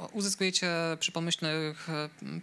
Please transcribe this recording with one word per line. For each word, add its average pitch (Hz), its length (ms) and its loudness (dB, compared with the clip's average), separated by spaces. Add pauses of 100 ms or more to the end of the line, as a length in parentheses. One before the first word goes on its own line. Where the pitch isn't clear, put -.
(120)
uzyskujecie 190 600 2 (280)
przy 175 120 0
pomyślnych, 160 760 0
e, 151 180 -2 (340)